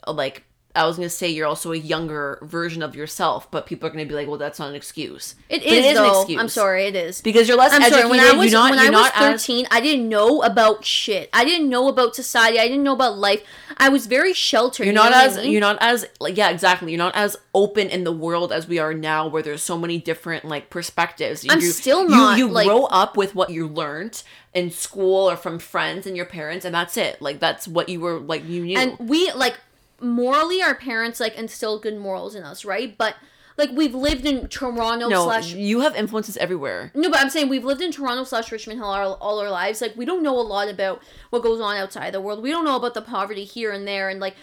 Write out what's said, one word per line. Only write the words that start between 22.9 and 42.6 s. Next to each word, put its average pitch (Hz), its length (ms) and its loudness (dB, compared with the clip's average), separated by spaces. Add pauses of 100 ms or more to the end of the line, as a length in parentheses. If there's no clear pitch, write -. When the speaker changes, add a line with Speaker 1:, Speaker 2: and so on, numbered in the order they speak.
Speaker 1:
with 196 160 -2
what 185 160 0
you 165 180 -6
learned 156 540 -8 (320)
in 180 160 -2
school 190 600 0
or 175 60 -2
from 165 220 -10
friends 165 480 -6
and 190 100 -8
your 175 120 -8
parents, 170 360 -10
and 175 120 -6
that's 175 200 -4
it. 180 280 -4
Like, 143 160 -6
that's 160 280 -4
what 170 220 -4
you 175 100 -8
were, 165 200 -4
like, 151 280 -8
you 175 160 -6
knew. 180 140 -4
Speaker 2:
And 254 220 -2
we, 302 320 0
like, 254 240 -2 (460)
morally, 269 600 0
our 294 140 0
parents, 233 440 -6
like, 220 180 -4
instill 220 400 -6
good 214 200 -8
morals 196 360 -8
in 202 80 -14
us, 156 220 -16
right? 208 340 -6
But, 220 180 -2 (420)
like, 294 160 0
we've 277 200 2
lived 262 320 -2
in 269 220 -2
Toronto 233 640 -4
Speaker 1:
No, 180 160 4
Speaker 2:
slash 170 260 -2
Speaker 1:
you 202 300 -2
have 294 120 0
influences 214 440 -6
everywhere. 139 580 -6
Speaker 2:
No, 320 140 0
but 294 100 2
I'm 269 100 0
saying 285 200 -2
we've 254 160 -4
lived 277 160 -2
in 349 100 -4
Toronto 262 320 -6
slash 233 300 -6
Richmond 220 260 -12
Hill 208 80 -8
all, 196 280 -4
all 214 240 -6
our 202 100 -6
lives. 196 320 -4
Like, 226 160 -8
we 240 80 -8
don't 349 180 -2
know 262 160 0
a - 0 -
lot 208 300 -4
about 190 320 -6 (280)
what 233 140 -2
goes 226 160 0
on 208 160 -4
outside 190 380 -8
the 196 80 -6
world. 208 200 -8
We 262 100 -6
don't 339 120 -4